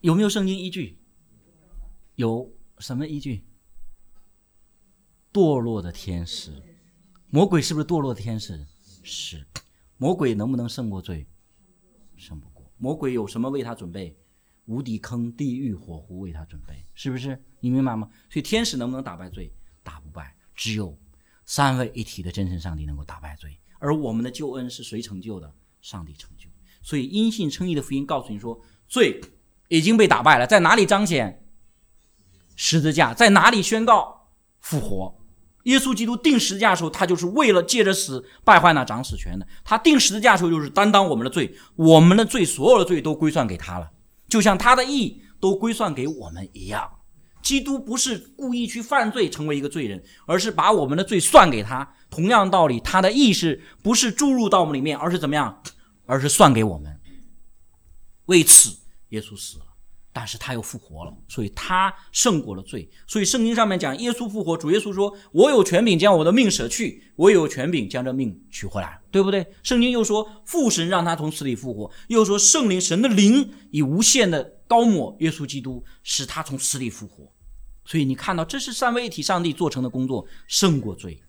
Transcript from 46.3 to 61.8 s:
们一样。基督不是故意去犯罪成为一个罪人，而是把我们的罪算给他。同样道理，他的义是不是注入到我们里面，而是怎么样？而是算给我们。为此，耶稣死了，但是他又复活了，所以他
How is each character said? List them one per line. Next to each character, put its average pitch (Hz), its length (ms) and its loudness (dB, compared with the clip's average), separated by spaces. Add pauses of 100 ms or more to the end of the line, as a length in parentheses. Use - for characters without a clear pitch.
们 90 220 -14
一 92 140 -14
样。 104 240 -8 (520)
基 277 180 0
督 277 180 -6
不 214 180 -8
是 214 220 -2 (180)
故 262 160 -6
意 240 140 -4
去 226 160 -8
犯 226 300 0
罪 202 180 0
成 151 160 -8
为 151 100 -2
一 143 40 -4
个 143 80 -6
罪 143 180 -6
人， 101 160 -10 (240)
而 170 120 0
是 208 120 -2
把 185 220 2
我 175 120 2
们 143 140 -2
的 190 60 -2
罪 190 160 -2
算 208 280 8
给 113 140 -2
他。 127 320 -8 (160)
同 165 180 -4
样 208 220 4
道 180 160 4
理， 120 140 -2
他 - 200 0
的 190 120 2
义 247 200 4
是 156 300 -2 (200)
不 214 120 2
是 233 160 2
注 277 220 0
入 233 160 2
到 190 120 4
我 170 60 4
们 151 80 -4
里 135 60 -2
面， 143 180 -4
而 160 120 -2
是 175 80 -2
怎 156 100 -4
么 143 60 -2
样？ 131 280 -2 (440)
而 131 120 -2
是 139 100 -2
算 147 240 6
给 110 120 2
我 87 140 -4
们。 73 200 -16 (1300)
为 175 160 6
此， - 340 8 (340)
耶 107 100 -6
稣 104 160 -16
死 - 220 -16
了， 71 60 -16 (480)
但 117 140 -10
是 107 100 -10
他 135 160 -10
又 120 80 -6
复 - 180 -12
活 78 260 -16
了， - 120 -16 (120)
所 - 140 -8
以 101 80 -4
他 185 440 -2 (180)